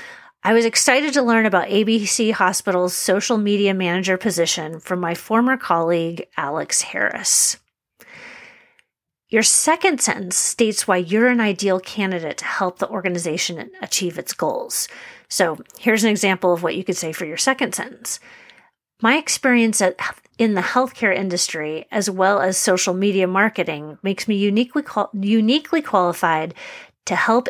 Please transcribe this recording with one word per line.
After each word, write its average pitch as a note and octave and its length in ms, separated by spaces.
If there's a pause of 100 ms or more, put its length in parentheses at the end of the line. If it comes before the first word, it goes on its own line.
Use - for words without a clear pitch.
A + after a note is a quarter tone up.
(420)
"I G3+ 100
was A3+ 120
excited C4+ 500
to C#4 80
learn A3+ 240
about F#3 220
A G#3 160
B A3 220
C A3 260
Hospital's F3+ 640
social G#3+ 440
media G3+ 340
manager F#3 440
position E3+ 640
from F3+ 180
my E3+ 160
former A#3+ 420
colleague, E3+ 720 (100)
Alex D3+ 460
Harris." - 760 (1700)
Your A3 160
second D#4+ 560
sentence F#3 340
states - 540
why F#3 80
you're F#3+ 320
an B3 120
ideal G3 380
candidate F#3 600
to - 60
help - 360
the - 80
organization F3 800 (100)
achieve - 380
its - 140
goals. - 560 (400)
So E3 300 (200)
here's A3 240
an A3 80
example F#3+ 420
of E3+ 120
what E3 100
you F#3+ 80
could F3+ 140
say D#3+ 160
for E3+ 140
your D#3 100
second C4 360
sentence. - 460 (800)
"My A#3 160
experience A#3+ 640
at, F#3 160 (400)
in A3 180
the F#3 60
healthcare B3 540
industry, E3+ 800
as G3+ 180
well F#3+ 300
as F#3 160
social F3+ 360
media F#3+ 360
marketing, E3+ 760
makes G3 240
me G#3+ 80
uniquely G#3 480
qual-, - 300
uniquely A3 680
qualified E3+ 720 (540)
to F#3 80
help A#3 360